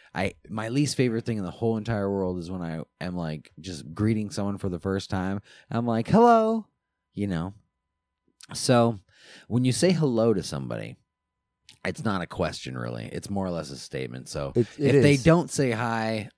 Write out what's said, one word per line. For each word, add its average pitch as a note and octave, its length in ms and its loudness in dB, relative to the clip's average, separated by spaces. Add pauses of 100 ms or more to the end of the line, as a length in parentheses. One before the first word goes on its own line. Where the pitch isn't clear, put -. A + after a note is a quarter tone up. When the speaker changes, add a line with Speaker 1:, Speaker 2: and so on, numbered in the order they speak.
(140)
Speaker 1:
I, F#2+ 200 -2 (160)
my A2 200 -6
least C#3 280 0
favorite B2 280 0
thing A#2 120 -2
in G2+ 80 -4
the E2+ 60 -6
whole A2+ 260 0
entire G#2 340 -2
world F#2 280 0
is E2+ 120 -8
when F#2 100 -8
I D#2+ 200 -6 (200)
am, F2+ 140 -6
like, D#2+ 440 -6
just D#2+ 340 -12
greeting G#2+ 380 0
someone G2+ 260 -4
for G2+ 120 -4
the F2 100 -4
first G2 300 -2
time. F#2+ 320 -2 (300)
I'm A#2 160 -2
like, A2+ 200 0
"Hello," A3+ 600 6 (460)
you G2+ 140 -2
know? F2+ 260 -2 (1000)
So A#2 460 4 (480)
when B2 180 2
you B2+ 60 4
say F3 200 4
hello A#2+ 420 4
to F2 100 0
somebody, A#1 520 -8 (880)
it's F2 180 -6
not G2 180 0
a E2 60 -6
question, C#2+ 500 -4
really. A#1+ 340 -8
It's - 180 -10
more G2 160 -2
or F2+ 60 -4
less D#2 200 -6
a C2 60 -12
statement. B1+ 520 -10
So C#2+ 260 -6
Speaker 2:
It, A#2+ 120 4 (100)
it C#3+ 180 4
Speaker 1:
if C#3+ 80 8
they C#3+ 100 8
Speaker 2:
is. C3 100 2
Speaker 1:
don't D#3+ 280 6
say C3+ 200 0
hi A2+ 680 -2